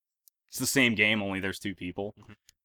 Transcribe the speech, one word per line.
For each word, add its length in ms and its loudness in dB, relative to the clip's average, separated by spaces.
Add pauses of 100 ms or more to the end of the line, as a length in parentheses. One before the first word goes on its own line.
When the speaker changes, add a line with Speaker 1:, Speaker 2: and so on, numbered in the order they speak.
(480)
Speaker 1:
it's 100 -12
the 80 -2
same 300 4
game, 260 4
only 180 -4
there's 200 -4
two 160 -6
people. 440 -8
Speaker 2:
Mm-hmm. 120 -20 (320)